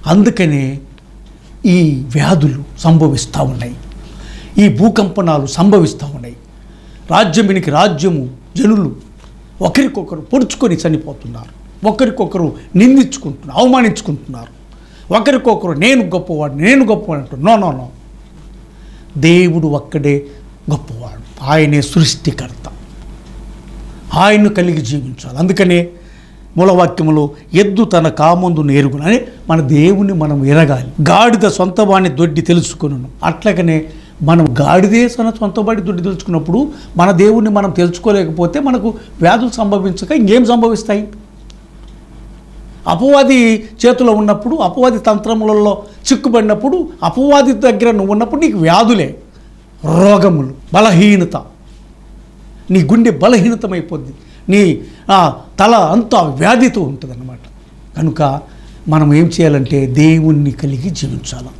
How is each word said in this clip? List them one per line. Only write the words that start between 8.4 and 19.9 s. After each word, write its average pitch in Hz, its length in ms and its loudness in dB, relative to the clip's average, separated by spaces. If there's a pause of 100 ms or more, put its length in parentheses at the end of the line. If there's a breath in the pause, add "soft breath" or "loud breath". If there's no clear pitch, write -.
జనులు 196 580 -2 (480)
ఒకరికొకరు 190 580 -2
పొడుచుకొని 233 540 -2
చనిపోతున్నారు, 147 1120 -8
ఒకరికొకరు 190 640 -2 (240 loud breath)
నిందించుకుంటున్నారు, 185 840 2
అవమానించుకుంటున్నారు. 208 880 -2 (680 soft breath)
ఒకరికొకరు 226 580 0
"నేను 220 320 2
గొప్పవాడు, 156 500 -6
నేను 226 300 2
గొప్పవాడు" 196 360 -2
అంటారు. 160 400 0
No, 185 60 -2
no, 135 100 -4
no. 127 100 -12 (1300 soft breath)
దేవుడు 170 480 2
ఒక్కడే 143 600 -2 (440 loud breath)